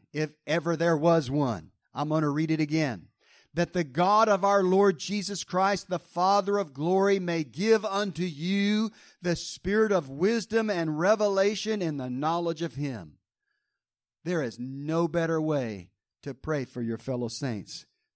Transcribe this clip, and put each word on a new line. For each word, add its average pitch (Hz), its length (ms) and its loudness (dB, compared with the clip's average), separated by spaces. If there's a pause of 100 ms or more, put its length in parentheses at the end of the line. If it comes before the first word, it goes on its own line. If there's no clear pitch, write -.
(120)
if 151 220 -4 (120)
ever 170 300 0
there 165 200 2
was 156 340 4
one. 120 400 0 (240)
I'm 143 140 -2
gonna 151 220 2
read 151 200 0
it 156 100 0
again. 147 480 -2 (460)
"That 170 180 0
the 180 100 0
God 185 460 4
of 196 160 2
our 202 180 4
Lord 185 360 4
Jesus 196 440 -6
Christ, 190 460 -2
the 180 100 -2
Father 196 600 2
of 160 140 -4
glory, 190 460 2
may 170 240 -2
give 196 420 2
unto 196 380 -2
you 202 720 0 (300)
the 175 120 0
spirit 208 560 0
of 165 180 0
wisdom 214 600 0
and 160 280 -2
revelation 202 840 2
in 160 140 -2
the 127 140 -6
knowledge 160 520 -2
of 131 140 -6
him." 117 420 -8 (1040)
There 165 200 -2
is 117 160 -6
no 143 500 -2
better 160 320 0
way 123 500 -4 (320)
to 135 120 -8
pray 147 300 -4
for 123 180 -8
your 113 160 -4
fellow 123 300 -4
saints - 580 -8 (300)